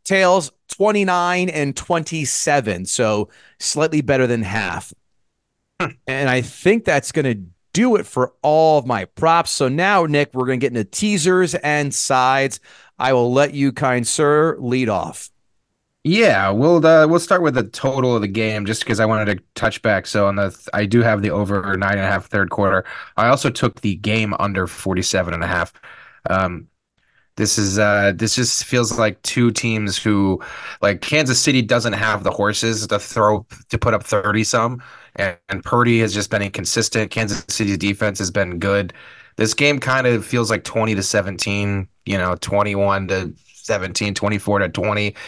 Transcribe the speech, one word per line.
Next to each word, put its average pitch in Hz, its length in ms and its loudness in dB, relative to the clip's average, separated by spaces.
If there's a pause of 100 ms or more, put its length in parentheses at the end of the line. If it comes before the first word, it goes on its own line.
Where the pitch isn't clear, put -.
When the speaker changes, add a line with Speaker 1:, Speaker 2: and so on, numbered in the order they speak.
Speaker 1:
Tails, 185 460 2 (180)
twenty-nine 180 800 0
and 143 260 -4
twenty-seven, 147 1080 -2
so 107 420 0 (320)
slightly 156 400 0
better 131 260 2
than 117 160 0
half. 98 520 -6 (840)
Speaker 2:
Hmm. 160 80 -4 (180)
Speaker 1:
And 135 240 -2
I 127 120 2
think 202 420 0
that's 147 280 0
gonna 135 240 0 (360)
do 226 240 4
it - 100 -4
for - 360 -2
all 156 360 4
of 123 80 0
my 107 200 -2
props. 165 440 2
So 135 180 0
now, 180 360 2
Nick, 147 300 0
we're 127 100 -2
gonna 127 140 0
get 127 140 0
into 110 120 -2
teasers 185 720 0
and 147 400 -2
sides. 131 640 0 (380)
I 131 160 2
will 123 180 2
let 143 220 2
you, 139 180 2
kind 123 340 -2
sir, 151 520 2
lead 123 320 -2
off. 82 400 -6 (760)
Speaker 2:
Yeah, 151 460 4
we'll, 151 340 4
uh, 160 220 8
we'll 165 140 2
start 180 220 0
with 143 120 0
the 123 80 2
total 127 540 -2
of 104 60 0
the 101 60 -2
game 107 380 -4
just 107 180 -4
'cause 107 140 0
I 110 80 2
wanted 107 320 0
to - 60 -18 (100)
touch - 280 -2
back. 101 260 0
So 101 180 2
on 98 80 0
the 101 160 -2
th-, - 240 -18
I 104 100 0
do 110 160 4
have 110 220 2
the 104 80 -2
over 98 460 -2
nine 98 160 -2
and 101 80 -2
a 95 100 -2
half 95 160 -2
third 98 240 -2
quarter. 98 340 0 (320)
I 113 120 4
also 135 220 2
took - 320 -2
the 101 140 -2
game 104 440 -2
under 95 260 -2
forty-seven 92 680 -2
and 85 120 -4
a - 20 -2
half. 87 260 -2 (560)
Um, 90 380 -2 (720)
this 107 200 0
is, 101 220 0
uh, 101 380 4
this 110 180 -2
just - 300 -2
feels 120 340 0
like 107 240 0
two 120 300 2
teams 110 440 -4
who, 98 460 2 (400)
like, 101 180 0
Kansas 143 400 0
City 131 220 2
doesn't 113 320 0
have 104 300 0
the 95 60 0
horses 107 580 -2
to 104 100 0
throw, 107 480 0 (240)
to 113 80 -4
put 113 160 2
up 101 100 -2
thirty 104 400 0
some, 120 380 -2 (340)
and, 95 220 -4 (100)
and 95 160 -8
Purdy 120 360 4
has 107 120 0
just 101 180 -4
been 104 120 -2
inconsistent. 104 720 -2
Kansas 101 360 -4
City's 98 300 -2
defense 101 400 -2
has 92 140 -4
been 90 260 -2
good. 98 340 -2 (440)
This 110 180 0
game 143 240 2
kind 131 300 0
of 117 180 2
feels 117 240 0
like 107 140 -2
twenty 110 320 -2
to 95 60 -2
seventeen, 101 840 -2 (200)
you 98 120 -2
know, 90 220 0
twenty-one 98 680 0
to 95 240 -2 (220)
seventeen, 98 600 -4
twenty-four 101 440 0
to 95 100 0
twenty, 104 460 -2 (140)